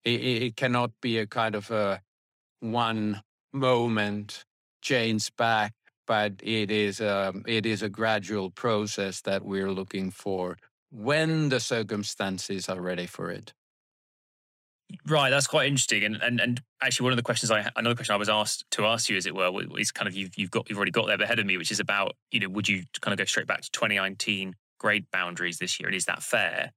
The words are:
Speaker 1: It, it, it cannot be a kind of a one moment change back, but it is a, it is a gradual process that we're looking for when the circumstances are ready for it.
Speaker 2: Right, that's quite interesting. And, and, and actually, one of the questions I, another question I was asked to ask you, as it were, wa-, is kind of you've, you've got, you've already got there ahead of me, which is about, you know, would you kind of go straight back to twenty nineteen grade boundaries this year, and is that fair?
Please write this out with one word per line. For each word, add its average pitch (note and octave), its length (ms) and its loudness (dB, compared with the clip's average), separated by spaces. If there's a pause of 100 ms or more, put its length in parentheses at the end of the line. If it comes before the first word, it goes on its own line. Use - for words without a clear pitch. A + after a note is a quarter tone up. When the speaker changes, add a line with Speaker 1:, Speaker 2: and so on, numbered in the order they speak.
Speaker 1:
It, A#2 160 2
it, B2 220 0
it A2+ 140 -4
cannot B2 340 2 (100)
be A2+ 180 2
a G#2+ 80 0
kind A2 280 0
of G#2 160 -4
a G2+ 320 2 (580)
one A2 640 0 (300)
moment A2+ 920 2 (380)
change A2+ 540 0
back, A2 380 2 (320)
but G#2+ 260 2 (100)
it G#2+ 280 0
is G#2 300 2
a, G2 320 2 (140)
it A2+ 200 0
is G#2+ 160 0
a G#2+ 60 -2
gradual G2+ 600 0
process G#2 720 -2
that G2 220 -2
we're G2 260 -2
looking F#2+ 400 -4
for F#2 460 -4 (340)
when D3+ 580 0
the B2+ 120 2
circumstances G2+ 1080 -4
are F2+ 120 -4
ready F2+ 260 -4
for F2 240 -8
it. G2 220 -12 (1500)
Speaker 2:
Right, C#3+ 240 6
that's C#3 160 4
quite C#3+ 220 4
interesting. A#2 360 2
And, G#2 120 0
and, A#2+ 240 0
and B2 200 0 (220)
actually, B2+ 220 0
one B2+ 80 4
of B2 40 2
the A#2 60 0
questions A#2 280 -2
I, G#2 260 2
another A#2 180 2
question A#2+ 180 -2
I G2+ 60 4
was G#2 100 0
asked G#2+ 440 0
to G#2+ 120 2
ask A#2 240 2
you, G2+ 80 2
as F#2 80 0
it E2+ 100 -4
were, F#2 160 2
wa-, F#2+ 120 -4 (160)
is G#2 120 0
kind - 160 -4
of F2+ 80 -4
you've, F#2+ 220 -8
you've G2 140 -4
got, - 180 -2
you've G2+ 100 -4
already F#2+ 120 2
got A2 160 0
there G#2 160 2
ahead A2 160 2
of G2+ 80 0
me, F#2+ 100 2
which F2 140 -2
is G#2+ 100 -2
about, G2+ 360 0 (140)
you A2+ 100 0
know, F#2+ 100 -2
would G2+ 180 -2
you F#2+ 140 0 (180)
kind G2+ 140 -2
of F#2 40 -2
go G2 60 0
straight - 220 -2
back - 160 -2
to - 80 -12
twenty G#2 260 0
nineteen F#2+ 580 -2 (240)
grade G#2 340 0
boundaries F2 460 -2
this - 200 -4
year, - 100 -6
and F#2+ 80 0
is F2+ 100 0
that - 160 -2
fair? - 540 0